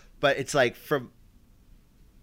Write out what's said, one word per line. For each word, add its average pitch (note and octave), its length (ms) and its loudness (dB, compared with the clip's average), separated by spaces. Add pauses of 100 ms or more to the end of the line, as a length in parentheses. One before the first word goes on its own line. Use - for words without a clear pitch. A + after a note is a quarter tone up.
(220)
But C#3 160 2
it's C3 160 -6
like B2+ 240 2
from, C#3 340 -4 (1120)